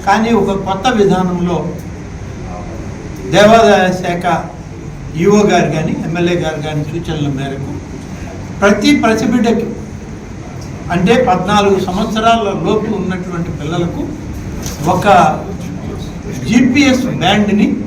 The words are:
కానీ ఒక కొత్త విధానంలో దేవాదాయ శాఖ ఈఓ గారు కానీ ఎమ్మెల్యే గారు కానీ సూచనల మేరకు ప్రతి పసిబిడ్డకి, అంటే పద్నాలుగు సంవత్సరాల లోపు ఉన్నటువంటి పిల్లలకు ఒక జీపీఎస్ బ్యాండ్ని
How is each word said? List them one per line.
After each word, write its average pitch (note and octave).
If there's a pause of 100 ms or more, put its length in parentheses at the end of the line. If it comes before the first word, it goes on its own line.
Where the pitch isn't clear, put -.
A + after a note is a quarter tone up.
కానీ A3
ఒక G3
కొత్త G3 (100)
విధానంలో F3 (1600)
దేవాదాయ G3+ (100)
శాఖ F3 (960)
ఈఓ G3+
గారు E3+
కానీ D#3 (100)
ఎమ్మెల్యే F3
గారు D#3
కానీ D3+
సూచనల D#3
మేరకు C#3 (880)
ప్రతి A#3
పసిబిడ్డకి, A3+ (1300)
అంటే A3+
పద్నాలుగు G3+
సంవత్సరాల A3 (220)
లోపు G#3+
ఉన్నటువంటి F3+
పిల్లలకు E3 (840)
ఒక F3+ (1120)
జీపీఎస్ C4
బ్యాండ్ని G3